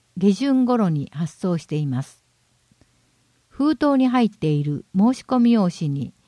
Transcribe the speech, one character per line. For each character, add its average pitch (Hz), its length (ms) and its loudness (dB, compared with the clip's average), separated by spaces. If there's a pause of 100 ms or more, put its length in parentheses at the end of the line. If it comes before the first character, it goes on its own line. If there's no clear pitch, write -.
(180)
下 190 160 2
旬 262 320 0
頃 233 240 0
に 147 220 -4
発 156 260 -8
送 180 200 -4
し 151 80 -10
て 156 100 -8
い 151 120 -2
ま 131 160 -4
す。 - 200 -18 (1200)
封 294 280 -2
筒 285 220 0
に 262 120 2
入 240 160 2
っ 208 40 0
て - 180 -6
い 147 160 0
る 147 220 -6 (100)
申 214 180 4
し - 100 -10
込 254 160 0
み 233 140 4
用 202 160 2
紙 165 200 -6
に 139 240 -6 (140)